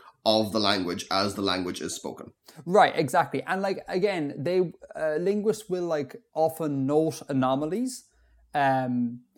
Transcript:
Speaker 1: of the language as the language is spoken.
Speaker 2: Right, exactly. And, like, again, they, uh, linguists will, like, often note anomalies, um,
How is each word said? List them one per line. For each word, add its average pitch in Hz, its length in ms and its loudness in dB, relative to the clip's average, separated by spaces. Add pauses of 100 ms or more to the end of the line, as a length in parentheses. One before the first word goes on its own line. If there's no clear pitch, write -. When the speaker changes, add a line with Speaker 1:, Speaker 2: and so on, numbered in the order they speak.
(260)
Speaker 1:
of 110 260 4
the 107 80 0
language 98 500 0
as 98 240 0
the 98 80 -6
language 90 400 -2
is 85 120 -6
spoken. - 380 -12 (320)
Speaker 2:
Right, 175 320 6
exactly. 160 460 0
And, 190 180 -4
like, 196 280 -4
again, 175 500 -2
they, 175 340 0 (240)
uh, 156 220 -2
linguists 202 500 0
will, 175 160 -4
like, 151 320 -4 (180)
often 156 520 0
note 151 420 2
anomalies, 151 760 0 (500)
um, 123 680 2 (180)